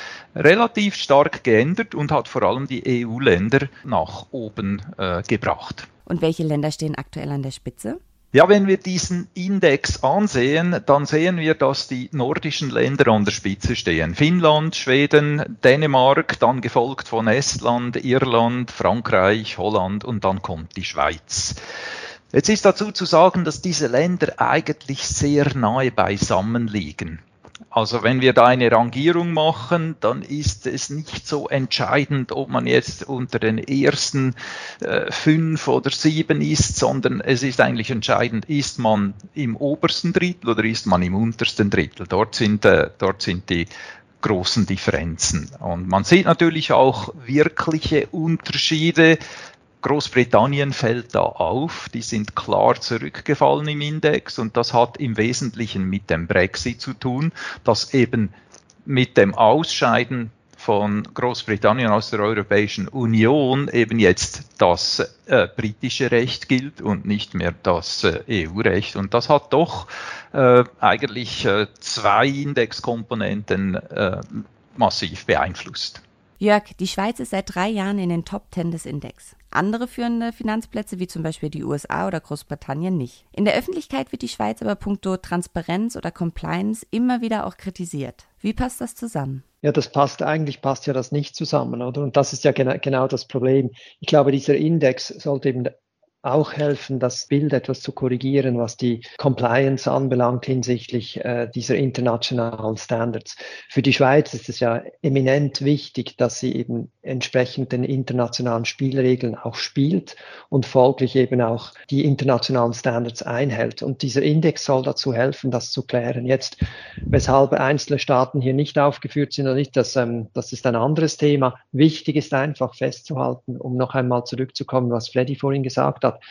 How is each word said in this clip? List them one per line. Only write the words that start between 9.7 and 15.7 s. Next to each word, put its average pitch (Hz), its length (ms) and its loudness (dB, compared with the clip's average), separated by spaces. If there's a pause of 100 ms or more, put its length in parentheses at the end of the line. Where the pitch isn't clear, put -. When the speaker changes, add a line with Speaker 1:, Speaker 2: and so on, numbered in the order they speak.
Speaker 1:
ansehen, 160 840 0
dann 143 180 4
sehen 170 320 0
wir, 156 160 2
dass 135 340 -2
die 127 260 -8
nordischen 143 580 -4
Länder 120 400 2
an 107 140 4
der 101 60 0
Spitze 101 440 -4
stehen. 82 400 -2
Finnland, 156 600 2
Schweden, 147 880 2
Dänemark, 139 760 4